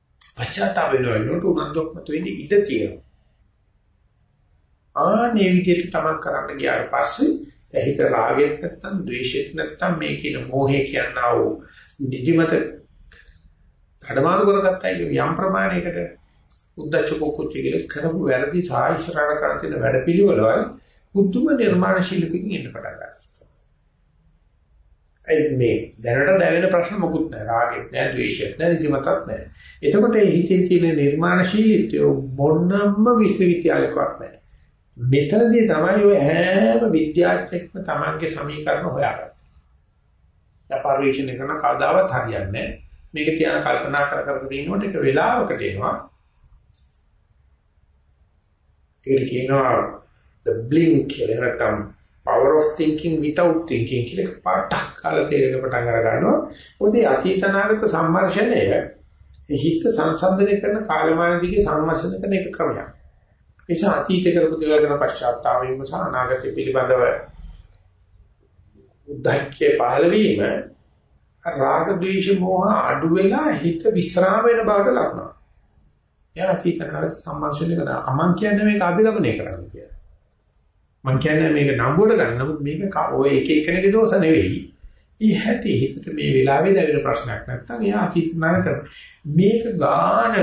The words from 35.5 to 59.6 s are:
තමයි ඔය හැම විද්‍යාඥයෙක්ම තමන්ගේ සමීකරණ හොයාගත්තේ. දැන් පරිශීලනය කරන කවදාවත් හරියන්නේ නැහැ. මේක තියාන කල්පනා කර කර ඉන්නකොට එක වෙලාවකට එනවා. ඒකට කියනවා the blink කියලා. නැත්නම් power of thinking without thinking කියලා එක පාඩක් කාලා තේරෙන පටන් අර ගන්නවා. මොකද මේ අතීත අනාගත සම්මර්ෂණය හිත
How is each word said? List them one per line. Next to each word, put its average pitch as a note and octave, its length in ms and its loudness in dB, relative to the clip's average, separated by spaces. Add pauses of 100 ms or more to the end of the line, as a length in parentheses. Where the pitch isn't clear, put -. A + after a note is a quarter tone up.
තමයි F#3 400 2
ඔය G3+ 140 6
හැම G3 680 2
විද්‍යාඥයෙක්ම F3 920 0
තමන්ගේ D#3 480 -4
සමීකරණ D3+ 580 -4
හොයාගත්තේ. - 600 -6 (1200)
දැන් C3 120 -6
පරිශීලනය C3+ 540 0
කරන C#3+ 220 -8
කවදාවත් D3+ 540 0
හරියන්නේ A2+ 380 -4
නැහැ. C#3+ 200 -6 (400)
මේක D3+ 220 -4
තියාන D#3 300 0
කල්පනා C#3 440 -2
කර - 180 -4
කර C#3 140 -4 (140)
ඉන්නකොට E3+ 320 -4
එක G3 140 -6
වෙලාවකට E3 640 0
එනවා. - 300 -4 (3250)
ඒකට C3 200 0
කියනවා B2+ 480 0 (720)
the A2+ 160 -2
blink D3+ 460 2
කියලා. A2+ 320 -4
නැත්නම් A2+ 440 -2 (420)
power A#2+ 280 2
of D3+ 180 4
thinking D#3 460 0
without D#3+ 460 2
thinking A#2+ 400 -2
කියලා F#2 220 -4
එක - 140 -8
පාඩක් F#2+ 560 -4
කාලා D#3 300 -2
තේරෙන C3 320 0
පටන් B2 320 -2
අර A2+ 120 0
ගන්නවා. E3+ 360 2 (360)
මොකද G#3 200 2
මේ A#3 140 4
අතීත F#3 360 2
අනාගත G#3 420 2
සම්මර්ෂණය F3+ 760 2 (920)
හිත D#3+ 300 0